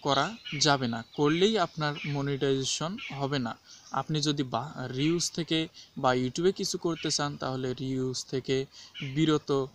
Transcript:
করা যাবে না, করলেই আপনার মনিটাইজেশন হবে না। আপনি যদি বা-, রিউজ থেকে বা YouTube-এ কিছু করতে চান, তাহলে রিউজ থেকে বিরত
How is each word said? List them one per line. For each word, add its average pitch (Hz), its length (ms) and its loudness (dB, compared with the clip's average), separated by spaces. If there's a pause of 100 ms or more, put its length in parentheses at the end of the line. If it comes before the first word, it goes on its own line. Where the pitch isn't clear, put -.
করা 147 360 2 (220)
যাবে 135 280 4
না, 113 160 -2 (100)
করলেই 170 440 4
আপনার 156 380 0 (100)
মনিটাইজেশন 139 920 0 (180)
হবে 139 240 -2
না। 117 180 -4 (340)
আপনি 147 300 -2
যদি 147 220 0
বা-, 127 540 -4
রিউজ 160 340 0
থেকে 160 360 -2 (300)
বা 131 160 4
YouTube-এ 127 380 2
কিছু 190 260 -4
করতে 160 340 -2
চান, 147 260 -2
তাহলে 131 360 -2
রিউজ 131 520 -2
থেকে 135 400 -2 (500)
বিরত 147 600 4